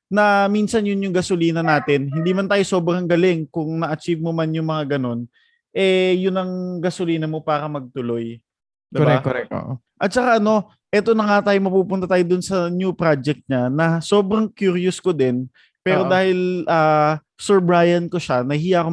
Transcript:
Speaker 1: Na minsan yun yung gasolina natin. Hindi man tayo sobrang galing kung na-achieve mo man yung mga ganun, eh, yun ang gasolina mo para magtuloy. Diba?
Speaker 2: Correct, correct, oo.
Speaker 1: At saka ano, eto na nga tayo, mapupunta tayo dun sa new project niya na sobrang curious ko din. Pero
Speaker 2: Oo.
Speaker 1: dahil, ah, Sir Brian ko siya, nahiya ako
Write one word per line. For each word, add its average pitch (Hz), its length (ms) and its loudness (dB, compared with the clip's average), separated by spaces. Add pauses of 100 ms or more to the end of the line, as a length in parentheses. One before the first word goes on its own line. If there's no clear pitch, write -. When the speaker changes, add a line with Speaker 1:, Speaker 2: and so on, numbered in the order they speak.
Speaker 1:
Na 202 380 4
minsan 214 360 0
yun 202 180 -2
yung 196 120 -4
gasolina 170 480 0
natin. 143 480 0
Hindi 165 240 -2
man 196 140 -2
tayo 202 160 2
sobrang 180 420 0
galing 175 420 2
kung 156 220 -6 (100)
na-achieve 160 420 -4
mo 165 120 -2
man 160 180 -2
yung 160 160 -2
mga 151 300 -2
ganun, 120 320 -4 (420)
eh, 185 460 2
yun 185 160 -2
ang 185 200 -4 (260)
gasolina 165 460 -2
mo 156 160 -4
para 147 260 -2
magtuloy. 120 720 -6 (480)
Diba? 160 160 0 (100)
Speaker 2:
Correct, 135 80 0
correct, 127 320 -4
oo. - 220 -8 (180)
Speaker 1:
At 196 160 -2
saka 240 300 2
ano, 214 320 0 (160)
eto 214 240 2
na 220 120 2
nga 208 180 2
tayo, 202 180 2
mapupunta 190 440 0
tayo 180 200 2
dun 180 160 0
sa 180 280 -2
new 180 240 -2
project 151 520 0
niya 127 240 0
na 160 300 0
sobrang 202 500 0
curious 180 480 -2
ko 185 160 0
din. 127 320 0 (360)
Pero 185 240 0
Speaker 2:
Oo. 180 60 0
Speaker 1:
dahil, 185 540 0
ah, 156 520 2 (200)
Sir 202 240 2
Brian 175 480 2
ko - 80 -6
siya, 127 260 -2
nahiya 156 400 0
ako 160 100 -4